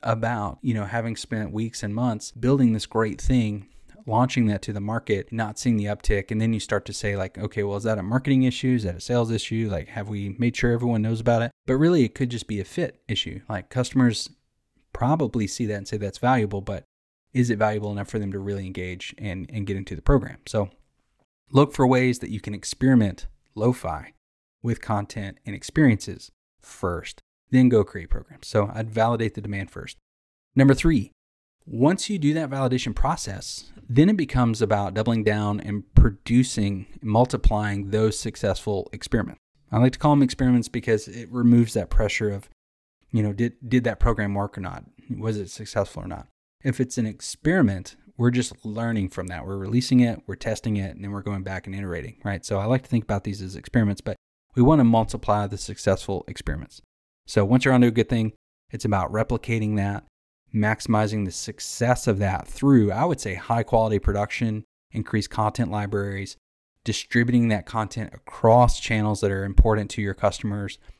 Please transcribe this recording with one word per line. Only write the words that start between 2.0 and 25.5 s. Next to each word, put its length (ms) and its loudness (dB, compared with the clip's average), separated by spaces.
building 420 4
this 140 -2
great 340 -2
thing, 480 0
launching 400 2
that 160 0
to 100 -8
the 80 -6
market, 520 -4
not 260 -6
seeing 180 2
the 100 0
uptick. 440 0
And 100 -2
then 120 0
you 80 -2
start 260 -2
to 60 -12
say, 240 -4
like, 220 -6
"Okay, 240 -6
well, 140 -4
is 80 -6
that 140 0
a 40 -6
marketing 420 2
issue? 300 0
Is 100 -2
that 120 -4
a 40 -14
sales 300 -2
issue? 400 -4
Like, 180 -6
have 200 -10
we 300 -8
made 160 0
sure 180 2
everyone 300 0
knows 180 -2
about 220 2
it?" 80 -4
But 100 0
really, 280 4
it 100 -2
could 160 -4
just 160 -8
be 140 -6
a 40 -6
fit 440 -6
issue. 400 -6
Like, 200 -8
customers 600 0
probably 540 -2
see 200 -6
that 100 -4
and 120 -12
say 80 -6
that's 220 -8
valuable, 420 0
but 240 -10
is 180 2
it 80 0
valuable 320 0
enough 180 -6
for 100 -6
them 120 -4
to 80 -6
really 280 -6
engage 520 -10
and, 320 -8
and 160 -6
get 100 -4
into 200 -8
the 60 -12
program? 440 2
So 240 -2
look 220 4
for 140 4
ways 340 2
that 100 -10
you 100 -6
can 140 -10
experiment 720 2
lo-fi 580 -2
with 180 -2
content 640 -6
and 100 -10